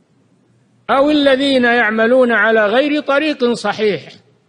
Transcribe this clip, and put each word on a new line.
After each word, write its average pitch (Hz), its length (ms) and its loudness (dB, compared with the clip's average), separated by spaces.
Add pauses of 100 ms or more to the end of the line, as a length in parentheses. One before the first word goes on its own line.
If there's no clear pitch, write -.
(880)
أو 277 220 2
الذين 277 520 0
يعملون 240 680 2
على 220 340 2
غير 285 360 -2
طريق 285 520 -2
صحيح، 208 560 -4 (400)